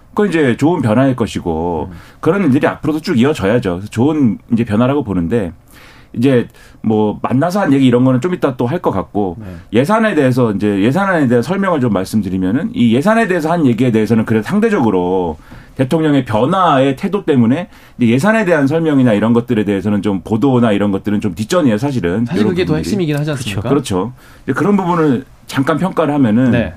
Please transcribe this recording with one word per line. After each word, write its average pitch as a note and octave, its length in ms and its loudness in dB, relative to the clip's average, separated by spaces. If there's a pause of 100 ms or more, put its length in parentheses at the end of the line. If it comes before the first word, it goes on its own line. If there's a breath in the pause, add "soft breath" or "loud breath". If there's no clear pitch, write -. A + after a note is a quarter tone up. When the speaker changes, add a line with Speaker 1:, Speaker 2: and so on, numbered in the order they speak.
Speaker 1:
그건 G#3 200 0
이제 D3 280 2
좋은 D#3+ 260 0
변화일 B2 320 2
것이고 E2+ 760 -4
Speaker 2:
음. - 60 -18 (220 loud breath)
Speaker 1:
그런 G3 240 0
일들이 C3+ 240 2
앞으로도 D3 320 -4
쭉 D#3 180 -2
이어져야죠. A2+ 540 0
그래서 F#2+ 180 -8
좋은 C3 480 0 (140)
이제 A#2 120 0
변화라고 B2 400 0
보는데 F2+ 500 -4 (600 loud breath)
이제 B2 320 2 (360 loud breath)
뭐 G#2+ 400 0
만나서 F3 380 0
한 D#3 120 0
얘기 C3+ 140 4
이런 B2 160 4
거는 B2+ 180 2
좀 F3+ 140 -4
이따 C#3+ 200 -2
또 B2 120 -2
할 D#3 120 -4
것 D3 120 -2
같고 F#2+ 480 -4
Speaker 2:
네. G#2 80 -16 (260 loud breath)
Speaker 1:
예산에 G#3 400 2
대해서 B2+ 380 2
이제 G2+ 320 0
예산안에 E3 440 0
대한 A#2+ 140 2
설명을 F3+ 400 -2
좀 B2 120 2
말씀드리면은 F#2+ 840 -2
이 A#2 180 2
예산에 G#3+ 340 2
대해서 E3 240 -2
한 E3+ 140 0
얘기에 B2 260 2
대해서는 A2 340 2
그래도 A2 180 0
상대적으로 F#2+ 920 0 (380 loud breath)
대통령의 C#3+ 500 0
변화의 C3+ 720 2
태도 G3 300 -4
때문에 C#3 440 2 (280 loud breath)
이제 A#2+ 140 2
예산에 G#3 340 2
대한 D3+ 220 2
설명이나 C#3+ 460 2
이런 G#2+ 200 2
것들에 A#2 320 0
대해서는 G2+ 380 0
좀 G2 200 -2
보도나 A#2 480 2
이런 G2+ 200 0
것들은 G2+ 280 -2
좀 G2 140 -4
뒷전이에요, A2 460 0
사실은. A#2 460 -2
Speaker 2:
사실 F3+ 160 -2
Speaker 1:
이런 G3+ 100 2
Speaker 2:
그게 F3+ 140 -2
더 E3+ 80 -2
Speaker 1:
부분들이. D#3 120 0
Speaker 2:
핵심이긴 E3+ 320 -2
하지 D3+ 140 -4
않습니까? G#2+ 380 -6
Speaker 1:
그렇죠. B2 440 -2 (300 loud breath)
이제 E3+ 100 -4
그런 G3 240 2
부분을 E3 480 0 (220)
잠깐 C#3+ 320 -2
평가를 E3 340 -2
하면은 B2 380 2
Speaker 2:
네. G#2 260 0